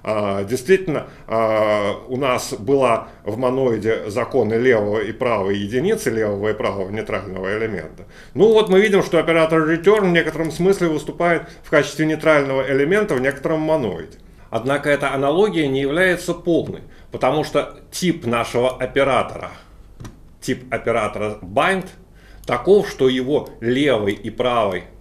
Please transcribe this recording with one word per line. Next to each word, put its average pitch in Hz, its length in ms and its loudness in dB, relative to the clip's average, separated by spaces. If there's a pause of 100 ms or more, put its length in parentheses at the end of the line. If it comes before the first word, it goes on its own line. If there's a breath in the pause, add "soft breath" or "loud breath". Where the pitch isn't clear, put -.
А, 101 400 -2
действительно, 135 640 0 (180 loud breath)
а, 107 840 0
у 127 80 -4
нас 131 360 -2
была 123 540 2 (160 loud breath)
в 104 140 -6
моноиде 113 720 0
законы 113 460 0
левого 110 440 2
и 107 140 -6
правой 101 440 -2
единицы, 127 520 -2
левого 107 400 -2
и 104 40 -2
правого 98 360 -4
нейтрального 98 680 -6
элемента. 101 460 -6 (300 loud breath)
Ну 208 180 6
вот 214 160 4
мы 190 140 6
видим, 202 220 4
что 165 160 2
оператор 160 500 2
return 185 400 4
в - 20 2
некотором 160 400 0
смысле 180 380 2
выступает 156 540 -2 (200 loud breath)
в - 60 -20
качестве 156 360 2
нейтрального 143 640 2
элемента 156 460 2
в 123 60 0
некотором 156 400 -2
моноиде. 113 560 -2 (320 soft breath)
Однако 139 400 -2
эта 143 240 0
аналогия 156 540 2
не 135 140 -2
является 170 520 0
полной, 120 480 -2 (300 loud breath)
потому 135 320 0
что - 340 -4 (140)
тип 170 340 -2
нашего 120 500 0
оператора, 127 760 -2 (920)
тип 127 320 -6
оператора 107 680 -2
bind, 170 460 -2 (580 soft breath)
таков, 180 440 2
что 131 200 2
его 127 400 -2 (100)
левый 117 540 2
и 107 180 -8
правый 113 540 0 (160)